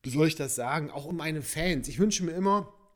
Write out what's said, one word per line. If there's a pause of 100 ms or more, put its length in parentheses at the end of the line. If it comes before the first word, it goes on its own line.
(140)
wie
soll
ich
das
sagen,
auch
um
meine
Fans.
Ich
wünsche
mir
immer (220)